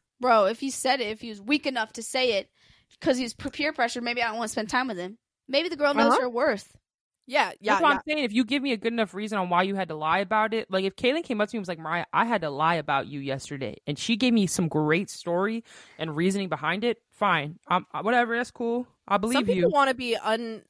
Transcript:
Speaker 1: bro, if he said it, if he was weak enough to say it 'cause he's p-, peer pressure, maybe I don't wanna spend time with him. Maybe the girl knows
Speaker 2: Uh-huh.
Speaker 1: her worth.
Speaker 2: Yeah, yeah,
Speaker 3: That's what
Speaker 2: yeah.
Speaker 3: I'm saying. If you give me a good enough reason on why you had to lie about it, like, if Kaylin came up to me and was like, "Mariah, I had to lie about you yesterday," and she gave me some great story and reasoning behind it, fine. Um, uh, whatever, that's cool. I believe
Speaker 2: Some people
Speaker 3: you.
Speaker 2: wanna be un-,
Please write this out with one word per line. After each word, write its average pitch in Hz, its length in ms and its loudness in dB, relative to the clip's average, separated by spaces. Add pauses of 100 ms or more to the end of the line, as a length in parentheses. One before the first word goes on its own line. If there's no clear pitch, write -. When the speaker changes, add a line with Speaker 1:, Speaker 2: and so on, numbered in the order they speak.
(200)
Speaker 1:
bro, 226 260 6
if 226 120 0
he 277 120 -4
said 262 300 0
it, 214 80 -4
if 214 120 -8
he 233 80 -12
was 208 120 -12
weak 285 260 0
enough 240 280 -4
to 226 80 -12
say 254 360 0
it - 120 -8 (500)
'cause 254 180 2
he's 240 160 -6
p-, - 160 -10
peer 294 220 -4
pressure, 240 280 -4
maybe 240 220 -4
I 233 60 -2
don't 214 100 -6
wanna 226 100 -4
spend 220 220 -6
time 262 180 0
with 208 100 -6
him. 185 200 -10 (300)
Maybe 294 200 0
the 311 80 -6
girl 285 180 4
knows 233 200 4
Speaker 2:
Uh-huh. 494 80 2
Speaker 1:
her 247 80 -2
worth. 240 460 -2 (520)
Speaker 2:
Yeah, 247 220 0 (100)
yeah, 208 120 0
Speaker 3:
That's 202 100 2
what 302 80 6
Speaker 2:
yeah. 285 60 6
Speaker 3:
I'm - 100 -4
saying. 302 180 0
If 214 80 -2
you 240 120 2
give 254 180 -2
me 277 100 -2
a 220 40 -2
good 226 160 -2
enough 226 200 -2
reason 208 240 -6
on 185 140 -2
why 180 140 4
you 196 100 -2
had 185 140 -2
to 156 80 -8
lie 160 240 0
about 214 340 0
it, 220 160 -4
like, 190 140 0
if 190 100 -2
Kaylin 294 300 0
came 220 160 -2
up 214 80 2
to - 80 -8
me - 20 -2
and 202 40 -6
was 175 60 -10
like, 165 120 -6
"Mariah, 160 320 -4
I 180 120 4
had 226 180 0
to 156 80 -4
lie 156 260 2
about 143 320 0
you 143 100 -8
yesterday," 135 580 -6 (100)
and 147 120 -4
she 233 180 0
gave 247 160 4
me 208 140 4
some 165 220 0
great 156 420 2
story 196 540 -2 (340)
and 156 180 -6
reasoning 190 320 0
behind 160 360 -2
it, 233 260 -2
fine. 170 560 0
Um, 180 260 0
uh, 143 100 -6
whatever, 233 340 2
that's 240 160 -4
cool. 240 340 -4 (220)
I 202 100 2
believe 233 200 0
Speaker 2:
Some 247 80 0
people 196 160 2
Speaker 3:
you. 254 100 6
Speaker 2:
wanna 277 220 6
be 240 220 -2
un-, 226 540 -4